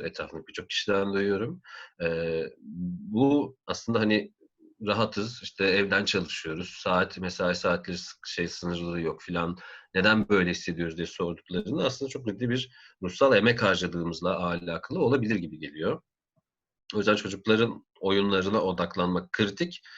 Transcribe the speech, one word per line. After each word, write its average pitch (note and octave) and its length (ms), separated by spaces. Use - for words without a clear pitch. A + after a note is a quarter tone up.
Etrafımdaki D#2+ 440
birçok - 220
kişiden G2 440
duyuyorum. G2+ 480
E, E2 400
bu B2+ 600
aslında A2 320
hani G#2+ 340
rahatız, G#2+ 560
işte - 220
evden G2 400
çalışıyoruz, F2 800
saat, F#2 340
mesai F2+ 380
saatleri F2+ 420
s-, - 160
şey, F2 200
sınırlılığı E2+ 540
yok D#2+ 200
filan. F2 360
"Neden G#2 340
böyle F#2 220
hissediyoruz?" E2 460
diye E2+ 100
sorduklarında F2+ 800
aslında C3+ 240
çok B2+ 180
ciddi A2 220
bir B2+ 220
ruhsal A2 360
emek A#2 260
harcadığımızla F2 760
alakalı F2 600
olabilir A#2+ 360
gibi D#2 240
geliyor. D#2 420
O G#2 40
yüzden G#2 180
çocukların G#2+ 680
oyunlarına G2 600
odaklanmak F2+ 720
kritik. G#2+ 500